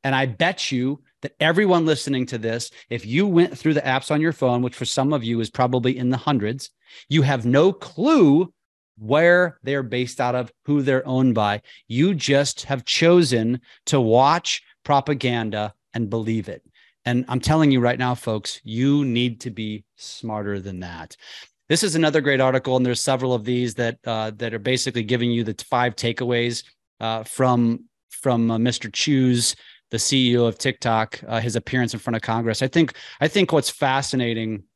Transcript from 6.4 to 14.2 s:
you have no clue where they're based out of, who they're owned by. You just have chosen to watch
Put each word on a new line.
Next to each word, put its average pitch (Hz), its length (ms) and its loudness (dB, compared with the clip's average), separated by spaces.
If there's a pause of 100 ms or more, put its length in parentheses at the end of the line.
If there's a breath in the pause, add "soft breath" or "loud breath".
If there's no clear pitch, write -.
you 151 100 4
have 131 240 0
no 147 300 4
clue 180 800 2 (420)
where 165 680 2
they're 139 200 -2
based 123 360 -4
out 123 160 0
of, 123 160 -4 (140)
who 147 160 2
they're 131 260 0
owned 131 280 2
by. 104 260 0 (280 loud breath)
You 160 260 2
just 139 480 0
have 135 240 -6
chosen 127 760 2 (260 soft breath)
to 139 140 2
watch 131 640 4 (200 soft breath)